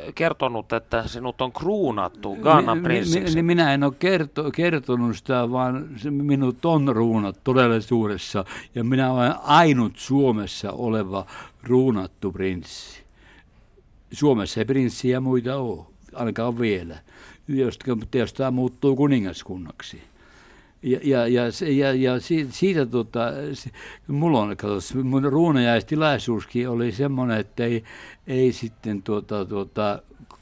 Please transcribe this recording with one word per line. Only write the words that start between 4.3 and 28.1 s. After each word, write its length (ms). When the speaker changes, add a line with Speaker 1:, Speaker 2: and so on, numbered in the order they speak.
Speaker 2:
kertonut 680
sitä, 340
vaan 460
se 140
minut 540
on 300
ruunattu 480
todellisuudessa. 1000
Ja 80
minä 280
olen 220
ainut 520
Suomessa 760
oleva 540
ruunattu 680
prinssi. 720
Suomessa 500
ei 40
prinssiä 540
muita 360
ole, 300
ainakaan 460
vielä, 380
jos, 320
jos 180
tämä 180
muuttuu 440
kuningaskunnaksi. 1040
Ja, 180
ja, 240
ja 240
se, 200
ja, 220
ja 260
si-, 320
siitä 340
tota, 460
se, 160
mulla 320
on, 180
kato, 240
s-, 140
mun 280
ruunajaistilaisuuskin 1500
oli 220
semmonen, 480
että 240
ei, 200